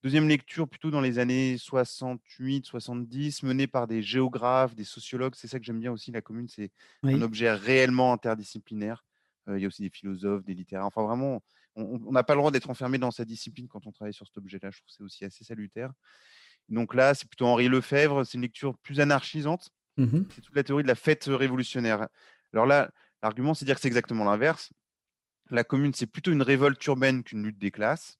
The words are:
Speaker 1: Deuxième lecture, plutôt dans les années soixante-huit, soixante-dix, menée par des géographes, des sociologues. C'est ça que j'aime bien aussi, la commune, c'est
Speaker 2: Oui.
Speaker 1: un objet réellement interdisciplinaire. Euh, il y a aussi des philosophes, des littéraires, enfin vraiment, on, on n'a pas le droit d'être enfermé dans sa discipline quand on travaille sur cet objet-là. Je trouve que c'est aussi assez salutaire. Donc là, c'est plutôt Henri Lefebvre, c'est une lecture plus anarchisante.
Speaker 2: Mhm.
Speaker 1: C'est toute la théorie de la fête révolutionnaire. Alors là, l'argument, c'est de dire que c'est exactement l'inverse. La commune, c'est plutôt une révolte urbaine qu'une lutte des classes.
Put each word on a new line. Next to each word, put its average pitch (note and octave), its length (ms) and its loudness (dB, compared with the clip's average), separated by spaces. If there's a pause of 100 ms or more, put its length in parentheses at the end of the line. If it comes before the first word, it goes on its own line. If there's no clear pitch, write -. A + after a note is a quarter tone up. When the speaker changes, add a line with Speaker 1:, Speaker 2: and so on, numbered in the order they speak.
Speaker 1:
Deuxième D3+ 260 4
lecture, D3+ 380 0
plutôt - 240 -6
dans D3 100 2
les B2+ 160 0
années B2+ 400 2
soixante-huit, C3 1080 -4
soixante-dix, B2 720 -8
menée C3+ 240 0
par A#2+ 220 -2
des A2+ 160 -2
géographes, B2+ 720 2
des G#2+ 80 -10
sociologues. B2 520 -8
C'est - 120 -18
ça C3 100 -10
que A2+ 80 -10
j'aime A2+ 140 -6
bien B2 120 -6
aussi, A#2 200 -10
la A#2 100 -8
commune, A#2 260 -12
c'est G#2 220 -12 (320)
Speaker 2:
Oui. C3+ 140 2
Speaker 1:
un B2 80 2
objet A2+ 280 0
réellement B2+ 640 4
interdisciplinaire. A2 920 -6 (460)
Euh, G2 80 -4
il F#2+ 60 -2
y - 20 -2
a - 20 -2
aussi F#2+ 140 -8
des G2 80 -6
philosophes, G2 540 -4
des G2 100 -10
littéraires, F#2+ 320 -8
enfin G#2+ 160 -4
vraiment, B2 400 -2 (340)
on, A2 300 -8
on A2 60 -8
n'a B2+ 120 2
pas D3 100 2
le C#3+ 60 4
droit D3 120 2
d'être C3 180 -2
enfermé B2+ 280 -4
dans B2 140 -2
sa A#2 140 -8
discipline A2+ 420 -14
quand - 200 -18
on G#2+ 40 -18
travaille G#2 220 -12
sur G2+ 140 -18
cet - 100 -20
objet-là. G2 340 -14
Je - 60 -20
trouve - 100 -20
que - 100 -20
c'est G#2 60 -20
aussi G2 220 -16
assez G2 180 -16
salutaire. A2+ 480 -12 (760)
Donc A2+ 260 -2
là, C3+ 180 8
c'est - 140 -4
plutôt - 180 -2
Henri A#2+ 220 6
Lefebvre, C#3 580 2
c'est - 100 -14
une B2 60 -4
lecture B2 380 -6
plus C#3+ 200 -6
anarchisante. D3 680 0 (280)
Speaker 2:
Mhm. C#3 360 2
Speaker 1:
C'est - 80 -20
toute - 140 -10
la C#3+ 80 2
théorie C#3+ 200 0
de C3+ 40 0
la B2 80 4
fête D3+ 320 0
révolutionnaire. B2+ 800 0 (460)
Alors A2 120 4
là, C#3 260 6 (300)
l'argument, B2+ 320 0
c'est C#3+ 120 -4
de - 20 -4
dire C3+ 80 4
que - 60 -12
c'est C#3 60 0
exactement A#2 380 0
l'inverse. A2+ 460 2 (800)
La A#2+ 120 2
commune, C3+ 300 2
c'est A2+ 140 -4
plutôt F3 240 -2
une D3 100 4
révolte C3+ 460 4
urbaine C3 360 2
qu'une G#2+ 200 -8
lutte G#2+ 160 -8
des G2 120 -2
classes. A#2 480 -4